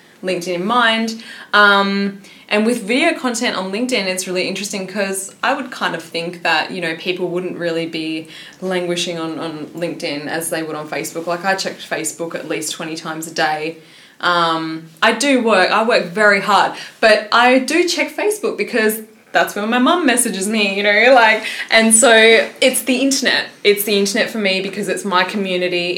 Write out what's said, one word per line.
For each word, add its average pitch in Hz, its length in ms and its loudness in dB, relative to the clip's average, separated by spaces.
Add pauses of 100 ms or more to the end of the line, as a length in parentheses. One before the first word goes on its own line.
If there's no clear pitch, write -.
(220)
LinkedIn 180 320 -4
in 175 100 -4
mind. 226 580 0 (300)
Um, 202 680 4 (280)
and 214 180 2
with 233 160 0
video 294 340 2
content 240 400 -4
on 190 140 -6
LinkedIn, 220 360 -2
it's 185 200 -4
really 180 220 -2
interesting 190 400 -6
'cause 196 440 -6 (100)
I 247 120 2
would 285 160 -8
kind 175 240 -4
of 160 80 -8
think 170 400 -10
that, 160 300 0
you 185 80 -8
know, 165 160 -4
people 180 320 -4
wouldn't 175 280 -6
really 165 300 -4
be 160 400 -8 (340)
languishing 175 580 -4
on, 160 200 -6
on 151 280 -8 (100)
LinkedIn 151 500 -6
as - 240 -6
they 160 140 -4
would 156 100 -8
on 151 140 -10
Facebook. 156 380 -8
Like, 175 180 -4
I 190 100 2
checked - 340 -8
Facebook 160 460 -6
at 156 140 -8
least 156 240 -6
twenty 160 240 -8
times 160 320 -8
a - 60 -14
day. 156 420 -2 (420)
Um, 165 720 -2 (120)
I 226 120 4
do 262 300 2
work, 202 280 4
I 208 140 2
work 220 220 2
very 202 360 4
hard, - 300 2 (280)
but 214 320 4
I 247 280 6
do 330 280 2
check 294 260 -2
Facebook 330 440 -2
because 214 420 0 (320)
that's 175 220 2
where 208 120 -6
my 240 120 0
mum 320 260 2
messages 233 440 0
me, 202 280 0
you 202 60 -2
know, 214 320 6
like, 220 320 4 (240)
and 226 240 4
so 233 180 8 (480)
it's 254 220 2
the 254 140 0
internet. 247 500 0 (180)
It's 202 200 2
the 208 120 0
internet 202 320 0
for - 100 -8
me 190 220 0
because 190 280 -6
it's - 180 -4
my 185 180 2
community, 180 720 -2